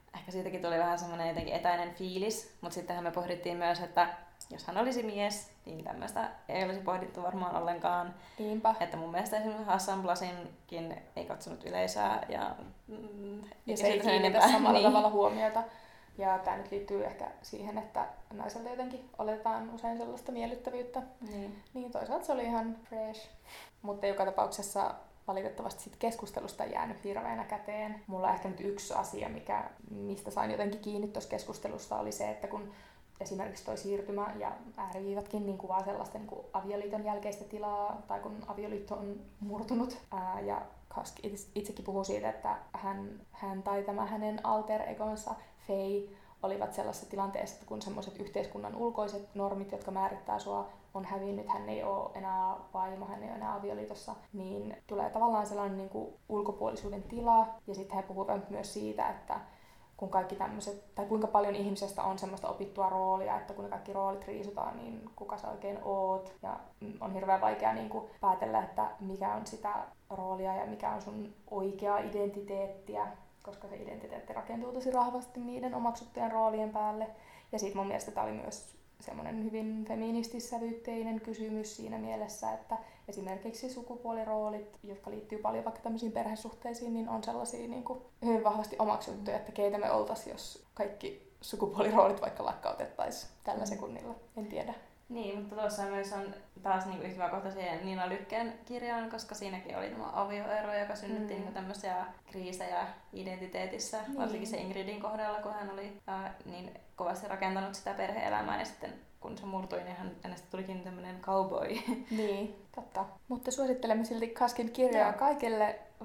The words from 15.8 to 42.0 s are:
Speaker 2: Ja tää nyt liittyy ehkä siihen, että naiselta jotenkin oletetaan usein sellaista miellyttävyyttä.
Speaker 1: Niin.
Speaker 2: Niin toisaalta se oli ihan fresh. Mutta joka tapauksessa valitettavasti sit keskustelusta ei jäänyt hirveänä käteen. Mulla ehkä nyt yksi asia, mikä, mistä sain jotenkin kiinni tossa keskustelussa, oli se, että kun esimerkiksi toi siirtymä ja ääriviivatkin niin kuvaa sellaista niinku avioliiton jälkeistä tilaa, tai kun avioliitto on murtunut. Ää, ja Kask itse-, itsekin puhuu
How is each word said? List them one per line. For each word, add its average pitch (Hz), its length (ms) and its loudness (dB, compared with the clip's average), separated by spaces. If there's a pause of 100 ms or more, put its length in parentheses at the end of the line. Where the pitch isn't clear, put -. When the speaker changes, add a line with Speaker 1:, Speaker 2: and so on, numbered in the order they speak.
Speaker 2:
Ja 190 200 4
tää 185 180 0
nyt 196 140 -8
liittyy 202 360 0
ehkä - 240 -4 (120)
siihen, 208 360 -6
että - 280 -2 (260)
naiselta 214 380 -6
jotenkin 254 480 -6
oletetaan 220 560 0
usein 233 240 -2
sellaista 240 340 -4
miellyttävyyttä. 247 680 -4 (180)
Speaker 1:
Niin. 208 420 -6 (120)
Speaker 2:
Niin 247 180 -6
toisaalta 254 340 0
se 311 60 2
oli 247 120 2
ihan 226 400 0
fresh. 220 440 -6 (540)
Mutta 202 240 -2
joka 196 180 4
tapauksessa 196 680 2 (340)
valitettavasti 190 540 -4
sit - 140 -14
keskustelusta - 680 -2
ei - 80 -4
jäänyt - 320 -2
hirveänä 226 400 -2
käteen. 214 640 -4
Mulla 185 280 2
ehkä - 140 -2
nyt 185 120 -4
yksi 202 340 -2
asia, - 340 0
mikä, 220 360 -2 (260)
mistä 202 400 -6
sain 208 200 2
jotenkin 208 300 0
kiinni 208 280 -2
tossa - 220 -6
keskustelussa, - 680 -4
oli 214 140 -2
se, 214 180 -2
että 214 180 -4
kun 208 240 -8 (480)
esimerkiksi 196 440 -6
toi 214 140 -2
siirtymä 202 600 -2
ja - 140 -2 (240)
ääriviivatkin 202 720 -4
niin 190 120 -2
kuvaa 185 260 2
sellaista 202 340 -4
niinku - 340 -10
avioliiton 202 520 -2
jälkeistä 208 400 -2
tilaa, 208 640 -2
tai 202 120 -4
kun 208 160 -8 (100)
avioliitto 208 480 -4
on 202 260 -4 (200)
murtunut. 226 580 0 (140)
Ää, 185 280 -2
ja 101 220 0 (260)
Kask - 340 -6
itse-, 202 320 -6
itsekin 208 300 -4
puhuu 196 200 0